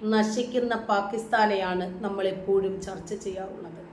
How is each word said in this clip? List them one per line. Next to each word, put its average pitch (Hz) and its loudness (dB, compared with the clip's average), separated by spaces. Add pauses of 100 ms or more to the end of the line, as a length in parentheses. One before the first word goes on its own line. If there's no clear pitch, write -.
(100)
നശിക്കുന്ന 233 2 (160)
പാകിസ്ഥാനെയാണ് 202 2 (180)
നമ്മൾ 196 -2 (100)
എപ്പോഴും 190 2 (100)
ചർച്ച 190 -8
ചെയ്യാറുള്ളത്. 185 -8 (120)